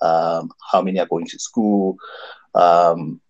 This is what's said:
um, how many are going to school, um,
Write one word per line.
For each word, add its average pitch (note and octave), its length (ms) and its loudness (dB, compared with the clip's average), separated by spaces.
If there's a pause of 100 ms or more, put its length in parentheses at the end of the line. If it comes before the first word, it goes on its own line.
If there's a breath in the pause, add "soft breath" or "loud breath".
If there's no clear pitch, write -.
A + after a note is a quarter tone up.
um, E2 500 0 (200)
how F#2 120 2
many F#2+ 180 -2
are E2+ 60 -2
going E2+ 200 -4
to - 120 -18
school, G2+ 580 -2 (580 loud breath)
um, E2+ 760 2